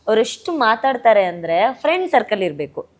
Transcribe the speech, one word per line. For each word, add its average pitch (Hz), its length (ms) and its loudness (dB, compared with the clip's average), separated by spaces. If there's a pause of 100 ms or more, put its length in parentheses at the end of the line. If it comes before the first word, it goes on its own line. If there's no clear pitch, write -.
ಅವ್ರೆಷ್ಟು 220 460 -2
ಮಾತಾಡ್ತಾರೆ 233 720 2
ಅಂದ್ರೆ 175 480 -2
ಫ್ರೆಂಡ್ 349 380 -4
ಸರ್ಕಲ್ 220 320 0
ಇರ್ಬೇಕು, 151 460 -8 (120)